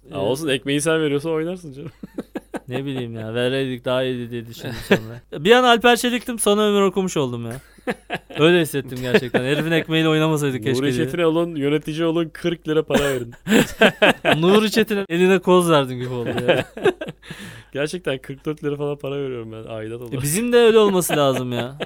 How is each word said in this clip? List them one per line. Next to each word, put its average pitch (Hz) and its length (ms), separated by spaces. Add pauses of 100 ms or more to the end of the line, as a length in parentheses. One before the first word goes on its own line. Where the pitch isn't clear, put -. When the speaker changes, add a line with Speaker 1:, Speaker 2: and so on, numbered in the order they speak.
(140)
Speaker 1:
Aa, 98 60
olsun, 135 280
ekmeği 139 340
sen 160 200
veriyorsan 147 300
oynarsın 165 420
canım. 147 220
<laughs> - 360 (360)
Speaker 2:
Ne 131 180
bileyim 123 300
ya, 110 180
vereydik 127 520
daha 127 180
iyiydi 123 280
diye 117 160
düşündüm 113 280 (120)
sonra. 120 560
Bir 202 80
an 247 120
Alper 240 320
Çelik'tim, 240 440
sonra 208 220
Ömür 208 200
Okumuş 185 360
oldum 120 280
ya. 120 160 (800)
Öyle 170 220
hissettim 135 400
gerçekten. 127 420
Herifin 151 280
ekmeğiyle 160 380
oynamasaydık 147 540
keşke 131 200
Speaker 1:
Nuri 135 100
Speaker 2:
diye. 123 120
Speaker 1:
Çetin 131 180
olun, 165 320
yönetici 151 500
olun, 165 280
kırk 170 340
lira 156 180
para 147 180
verin. 123 300 (1040)
Speaker 2:
<laughs> 151 60
Nuri 202 300
Çetin'in 208 380
eline 180 300
koz 180 300
verdim 131 300
gibi 123 140
oldu 120 160 (180)
ya. 127 180 (500)
Speaker 1:
<laughs> - 580
Gerçekten 151 440
kırk 135 280
dört 151 180
lira 147 120
falan 143 220
para 139 180
veriyorum 123 360
ben 110 220
aidat 110 280
olarak. 120 120
Speaker 2:
E, 131 80
bizim 208 320
de 240 40
öyle 226 220
olması 190 380
lazım 131 340
ya. 123 340